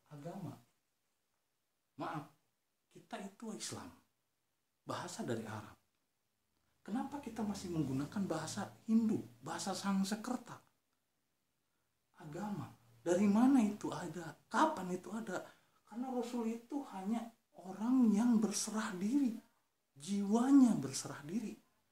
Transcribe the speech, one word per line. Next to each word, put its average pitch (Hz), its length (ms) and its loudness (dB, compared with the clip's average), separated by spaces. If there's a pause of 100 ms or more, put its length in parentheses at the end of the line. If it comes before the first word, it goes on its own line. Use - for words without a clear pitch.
(140)
agama. 156 400 -10 (1400)
Maaf, 160 320 -8 (640)
kita - 320 -14
itu 214 320 -12
Islam. 98 320 -10 (920)
Bahasa 175 400 -10
dari 110 240 -6
Arab. 107 320 -12 (1040)
Kenapa - 400 -6
kita 240 160 -10
masih 202 320 -6
menggunakan 151 560 -2
bahasa 160 400 -6 (160)
Hindu, 220 400 2 (160)
bahasa 170 320 -6
Sanskerta? 196 880 -2 (1600)
Agama. 170 480 -8 (360)
Dari 180 240 4
mana 240 360 8
itu 202 280 0
ada? 160 440 -8 (160)
Kapan 208 440 2
itu 180 160 -10
ada? 185 320 -6 (440)
Karena 247 240 -8
Rasul 233 400 -4
itu 277 320 -8 (120)
hanya 202 360 -4 (320)
orang 220 480 4
yang 220 320 6
berserah 202 560 -2
diri. 233 400 0 (560)
Jiwanya 208 800 6
berserah 135 480 -4
diri. 190 320 -6 (360)